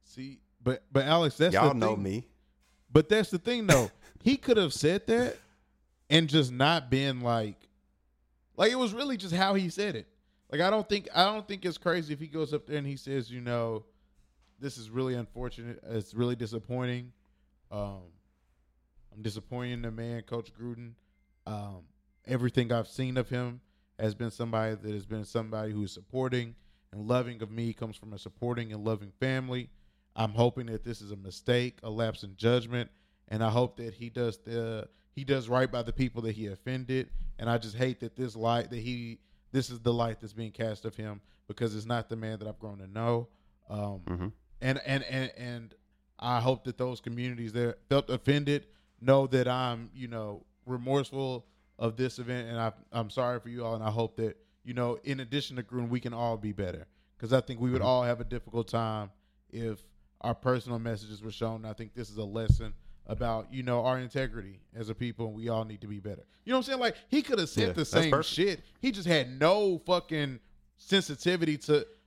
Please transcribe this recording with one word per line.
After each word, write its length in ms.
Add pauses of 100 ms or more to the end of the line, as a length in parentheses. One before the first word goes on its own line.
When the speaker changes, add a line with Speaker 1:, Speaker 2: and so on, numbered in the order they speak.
Speaker 1:
See, 360 (220)
but, 280
but 140
Alex, 320
that's 180
Speaker 2:
Y'all 140
Speaker 1:
the 60
Speaker 2:
know 200
Speaker 1:
thing. 80
Speaker 2:
me. 260 (640)
Speaker 1:
But 200
that's 200
the 80
thing, 300
though. 280
Speaker 2:
<laughs> 40 (240)
Speaker 1:
He 120
could 200
have 180
said 320
that 300 (760)
and 180
just 220
not 400
been 300
like, 340 (1000)
like, 160
it 60
was 140
really 240
just 160
how 220
he 140
said 260
it. 140 (420)
Like, 100
I 100
don't 180
think, 260
I 100
don't 220
think 180
it's 140
crazy 360
if 40
he 80
goes 260
up 140
there 120
and 80
he 100
says, 340
you 100
know, 440 (760)
"This 180
is 140
really 240
unfortunate. 640 (100)
It's 260
really 200
disappointing. 800 (580)
Um, 300 (1120)
I'm 80
disappointed 520
in 80
the 100
man, 300
Coach 300
Gruden. 420 (520)
Um, 360 (440)
everything 460
I've 160
seen 300
of 100
him 320 (400)
has 160
been 160
somebody 420
that 180
has 140
been 180
somebody 480
who 120
is 80
supporting 640 (360)
and 140
loving 340
of 120
me, 200
comes 240
from 180
a 40
supporting 540
and 120
loving 360
family. 500 (460)
I'm 160
hoping 340
that 180
this 160
is 120
a 40
mistake, 680
a 60
lapse 340
in 120
judgment, 540 (400)
and 140
I 60
hope 260
that 160
he 160
does 300
the, 500 (240)
he 100
does 280
right 200
by 120
the 100
people 300
that 120
he 120
offended. 640 (280)
And 120
I 80
just 180
hate 240
that 160
this 180
light, 360
that 80
he, 400 (340)
this 160
is 120
the 120
light 280
that's 120
being 180
cast 360
of 100
him, 240 (260)
because 300
it's 100
not 220
the 80
man 220
that 100
I've 100
grown 200
to 80
know." 420 (400)
Um, 400
Speaker 2:
Mm-hmm. 200 (340)
Speaker 1:
and, 240
and, 180
and, 320
and 380 (440)
I 220
hope 240
that 140
those 240
communities 500
that 240 (140)
felt 180
offended 580 (360)
know 240
that 200
I'm, 480
you 140
know, 380 (180)
remorseful 800 (340)
of 180
this 220
event, 300
and 100
I, 140 (200)
I'm 180
sorry 300
for 100
you 140
all, 100
and 100
I 60
hope 260
that, 200 (280)
you 100
know, 300
in 160
addition 360
to 60
Gruden, 280
we 100
can 140
all 240
be 140
better, 340 (320)
'cause 160
I 80
think 180
we 100
would 120
Speaker 2:
Mm-hmm. 60
Speaker 1:
all 160
have 160
a 40
difficult 440
time 420 (400)
if 340 (380)
our 120
personal 460
messages 420
were 80
shown. 340
I 100
think 200
this 160
is 60
a 80
lesson 480 (340)
about, 460
you 100
know, 220
our 160
integrity 600 (140)
as 140
a 60
people, 340
and 80
we 120
all 160
need 180
to 40
be 140
better. 240 (200)
You 80
know 60
what 80
I'm 40
saying? 100
Like, 160 (120)
he 140
could 160
have 100
said 120
Speaker 2:
Yeah, 80
Speaker 1:
the 60
Speaker 2:
that's 160
Speaker 1:
same 200
Speaker 2:
perfect. 240
Speaker 1:
shit. 260 (200)
He 100
just 160
had 320
no 480
fucking 540 (360)
sensitivity 800
to 280 (200)